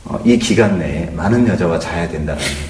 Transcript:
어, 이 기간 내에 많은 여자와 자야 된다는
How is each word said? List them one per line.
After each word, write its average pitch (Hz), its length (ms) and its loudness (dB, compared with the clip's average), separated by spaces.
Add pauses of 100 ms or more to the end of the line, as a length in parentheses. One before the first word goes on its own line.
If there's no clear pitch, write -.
어, - 200 -6
이 120 140 6
기간 104 400 2
내에 78 320 -4
많은 107 360 2
여자와 85 300 0
자야 82 320 -4
된다는 76 320 -6 (280)